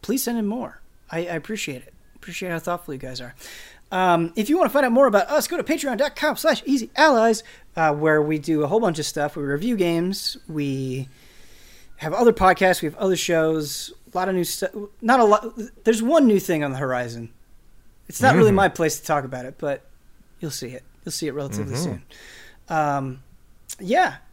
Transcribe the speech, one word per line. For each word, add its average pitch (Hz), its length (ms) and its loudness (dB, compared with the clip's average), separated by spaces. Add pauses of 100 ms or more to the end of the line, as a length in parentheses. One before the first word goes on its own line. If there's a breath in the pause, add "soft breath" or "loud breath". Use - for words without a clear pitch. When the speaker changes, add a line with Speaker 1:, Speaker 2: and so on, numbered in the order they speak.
Speaker 1:
Please 262 220 -4
send 240 160 -4
in 208 60 -2
more. 220 360 -8 (300)
I, 165 80 -6
I 175 160 -6
appreciate 156 480 -8
it. - 100 -20 (220)
Appreciate - 360 -12
how 165 80 -4
thoughtful 170 340 -8
you 135 60 -10
guys 127 220 -12
are. 123 140 -16 (560 loud breath)
Um, 175 440 2
if 214 140 -2
you 320 80 2
wanna 311 120 2
find 277 160 2
out 240 80 0
more 269 140 6
about 196 220 4
us, 294 180 0
go 349 100 -6
to 269 60 -4
patreon 277 340 -2
dot 277 180 -2
com 302 220 -2
slash 302 280 0
easy 262 300 -2
allies, 233 480 4 (320 loud breath)
uh, 156 180 2
where 151 280 4
we 151 180 0
do 151 240 0
a 143 40 -2
whole 202 120 0
bunch 180 180 0
of 151 80 -4
stuff. 147 300 -4
We 143 80 -6
review 151 340 -2
games. 175 600 -2 (100)
We 135 600 -6 (920 soft breath)
have 156 160 -6
other 233 200 6
podcasts. 185 480 4
We 165 60 -4
have 147 100 -8
other 190 180 0
shows. 160 800 -2 (200)
A - 40 -4
lot 185 120 -2
of 190 60 -2
new 180 80 0
stuff. - 280 -6 (300)
Not 247 180 4
a 240 60 6
lot. 214 280 4 (300)
There's 220 180 2
one 285 260 4
new 202 120 6
thing 160 240 -2
on 143 80 -4
the 131 60 -8
horizon. 123 540 -6 (760)
It's - 140 -8
not 254 140 6
really 214 140 8
Speaker 2:
Mm-hmm. 196 60 4
Speaker 1:
my 196 140 4
place 160 300 -2
to - 60 -18
talk 147 180 0
about 127 220 -10
it, 131 120 -14
but 143 260 -4 (560)
you'll 156 120 -8
see 131 180 -10
it. 127 140 -16 (200)
You'll 165 100 -10
see 160 140 -6
it 139 60 -4
relatively 139 420 -6
Speaker 2:
Mm-hmm. 151 80 -4
Speaker 1:
soon. 117 200 -8 (680 loud breath)
Um, 139 540 -2 (560)
yeah. 247 360 0 (180)